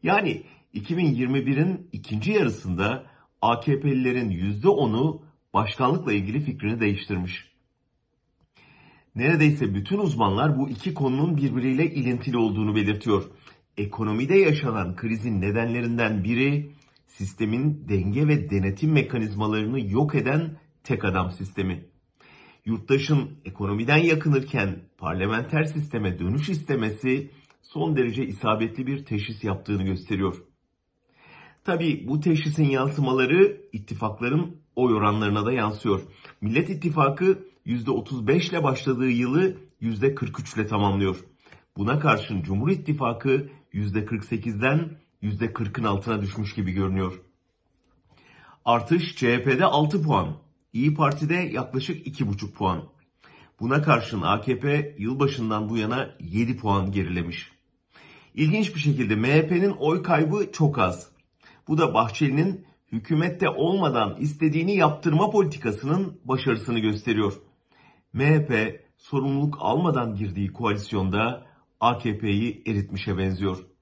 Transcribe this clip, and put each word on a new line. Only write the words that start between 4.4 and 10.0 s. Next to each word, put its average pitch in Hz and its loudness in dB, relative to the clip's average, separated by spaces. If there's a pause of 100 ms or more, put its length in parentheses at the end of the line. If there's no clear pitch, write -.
onu 135 2 (320)
başkanlıkla 123 0
ilgili 104 -2
fikrini 113 -4
değiştirmiş. 98 -2 (1600)
Neredeyse 147 4
bütün 139 -2
uzmanlar 127 2